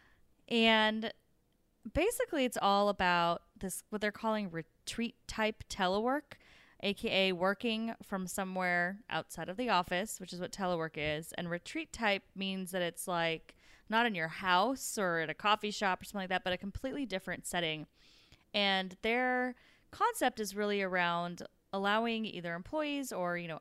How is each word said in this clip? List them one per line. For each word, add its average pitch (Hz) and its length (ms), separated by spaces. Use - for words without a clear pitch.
And 220 640
basically 349 520
it's 240 160
all 202 280
about 175 540
this, - 320
what 208 100
they're 208 120
calling 214 380
retreat - 680
type 214 420
telework, 214 640
A 202 140
K 190 360
A - 20
working 220 680
from 190 280
somewhere 185 720
outside 160 380
of 185 80
the 240 140
office, 180 500
which 185 120
is 175 60
what 180 140
telework 175 420
is. 151 380
And 175 180
retreat 302 420
type 202 300
means 190 340
that 185 120
it's, 170 260
like, 165 480
not 226 180
in 220 80
your 165 140
house 190 720
or 175 200
at 160 120
a 151 40
coffee 214 380
shop 185 280
or - 40
something 202 180
like 185 60
that, 185 160
but 185 80
a 180 60
completely 262 480
different 190 380
setting. 156 420
And 190 480
their 254 540
concept 381 480
is 202 160
really 208 260
around 175 640
allowing 220 520
either 170 300
employees 285 580
or, 175 240
you 170 120
know, 156 120